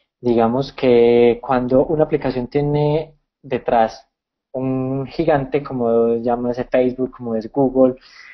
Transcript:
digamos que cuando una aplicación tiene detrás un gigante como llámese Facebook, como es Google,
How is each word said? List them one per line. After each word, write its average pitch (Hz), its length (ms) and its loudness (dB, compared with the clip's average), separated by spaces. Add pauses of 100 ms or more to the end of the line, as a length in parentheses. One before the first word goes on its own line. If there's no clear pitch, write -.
(200)
digamos 120 540 0
que 120 680 4
cuando 127 440 0
una 156 180 0
aplicación 131 440 -4
tiene 147 680 -2 (260)
detrás 120 680 -2 (440)
un 131 560 -4
gigante 143 560 -2
como 117 540 0
llámese 123 480 -4
Facebook, 127 460 -2
como 120 240 -8
es 110 160 -6
Google, 131 440 2 (380)